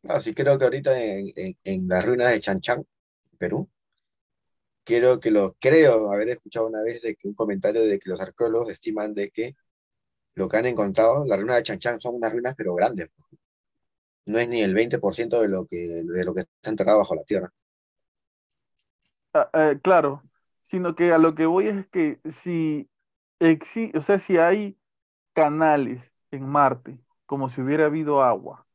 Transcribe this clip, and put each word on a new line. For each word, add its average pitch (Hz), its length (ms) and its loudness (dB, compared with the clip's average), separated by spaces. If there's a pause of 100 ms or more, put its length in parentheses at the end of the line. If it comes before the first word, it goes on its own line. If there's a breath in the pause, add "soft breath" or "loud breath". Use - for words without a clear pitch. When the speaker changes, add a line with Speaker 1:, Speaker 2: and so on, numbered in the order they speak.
Speaker 1:
No, 139 200 -2
sí 113 120 -6
creo 139 240 2
que 131 60 0
ahorita 131 380 0
en, 101 340 -6
en, 90 280 -10
en 92 260 -4
las 90 160 2
ruinas 123 260 2
de 110 80 2
Chan 98 220 -4
Chan, - 240 -2 (520)
Perú, 110 320 -4 (1160)
quiero 123 340 4
que 113 120 0
lo, 101 280 2
creo 123 540 4
haber 104 160 -2
escuchado 113 380 -6
una 110 140 -6
vez 117 200 -4
de 110 140 -6
que - 120 -14
un 104 60 -10
comentario 107 480 -2
de 101 180 0
que 95 100 -12
los 90 120 -6
arqueólogos 113 480 -2
estiman 107 440 -6
de 101 160 -6
que 123 260 -8 (800)
lo 95 120 -4
que 101 100 -4
han 123 100 0
encontrado, 113 580 2
las 107 120 0
ruinas 117 200 0
de 117 60 0
Chan 104 160 -8
Chan 120 200 -4
son 120 160 -8
unas 117 160 -4
ruinas 120 240 -6
pero 90 200 -4
grandes. 90 340 -2 (1160)
No 107 140 -2
es 120 80 0
ni 120 140 -2
el 98 120 0
veinte 117 260 0
por 98 140 -2
ciento 117 280 -2
de 104 80 2
lo 92 160 -4
que, - 100 -12 (300)
de 87 180 -4
lo 87 100 -4
que 92 80 -4
está - 280 -14
enterrado 104 300 2
bajo 95 160 -2
la 78 80 -10
tierra. 90 280 -4 (1900)
Speaker 2:
Ah, 143 160 2
eh, 151 300 2
claro, 147 400 2 (460)
sino 175 260 -4
que 175 160 2
a 165 60 6
lo 160 180 6
que 156 100 0
voy 180 220 2
es 196 220 -6
que 156 320 -2 (220)
si 156 460 -4 (500)
exi-, 170 580 0
o 151 40 -2
sea, 196 180 2
si 190 180 0
hay 196 400 2 (560)
canales 147 680 2 (300)
en 135 160 -10
Marte, 135 520 0 (260)
como 139 240 -4
si 123 120 -10
hubiera 151 260 2
habido 147 360 0
agua 104 520 -2